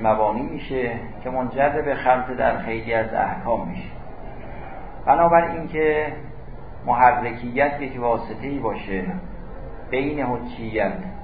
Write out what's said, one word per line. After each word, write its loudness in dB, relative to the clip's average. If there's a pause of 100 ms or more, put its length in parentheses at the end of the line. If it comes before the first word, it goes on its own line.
مبانی 4
می‌شه -4 (340)
که -4
منجر 2
به 0
خلط 4
در 2
خیلی -2
از 0
احکام 0
می‌شه. -8 (1160)
بنابراین 6
که 2 (760)
محرکیت 4
یک -6
واسطه‌ای -2
باشه -2 (840)
بین 0
حجیت -2 (320)